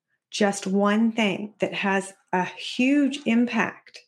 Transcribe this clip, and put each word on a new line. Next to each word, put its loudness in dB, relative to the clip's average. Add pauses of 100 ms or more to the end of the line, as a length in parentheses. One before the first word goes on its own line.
(300)
just -2
one 2
thing -2
that -2
has -2 (180)
a 0
huge 0
impact 0